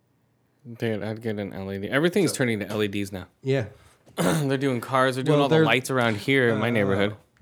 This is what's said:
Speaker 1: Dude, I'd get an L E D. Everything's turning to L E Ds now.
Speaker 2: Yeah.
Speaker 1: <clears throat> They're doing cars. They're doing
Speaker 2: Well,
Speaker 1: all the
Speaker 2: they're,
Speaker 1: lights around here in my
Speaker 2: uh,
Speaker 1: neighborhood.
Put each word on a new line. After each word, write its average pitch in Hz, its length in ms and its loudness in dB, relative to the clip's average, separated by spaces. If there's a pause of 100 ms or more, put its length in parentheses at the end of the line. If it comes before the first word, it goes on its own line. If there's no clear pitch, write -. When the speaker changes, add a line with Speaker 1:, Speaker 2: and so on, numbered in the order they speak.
(800)
Speaker 1:
Dude, 107 240 -2
I'd 107 180 -6
get 110 160 -4
an 101 160 -6
L 95 180 -8
E 98 80 -6
D. 101 100 -6
Everything's 170 440 2
turning 117 260 -2
to 98 80 -6
L 107 140 -2
E 104 60 2
Ds 101 240 -6
now. 92 160 -10 (140)
Speaker 2:
Yeah. 131 240 -2 (260)
Speaker 1:
<clears throat> - 260 -20
They're 160 400 0
doing 127 240 -2
cars. 131 340 2
They're 131 80 -4
doing 151 140 2
Speaker 2:
Well, 147 60 4
Speaker 1:
all 139 60 2
the 156 60 4
Speaker 2:
they're, 160 100 6
Speaker 1:
lights 127 260 2
around 117 260 2
here 131 320 2
in 110 100 2
my 110 100 0
Speaker 2:
uh, - 20 0
Speaker 1:
neighborhood. 101 440 2 (260)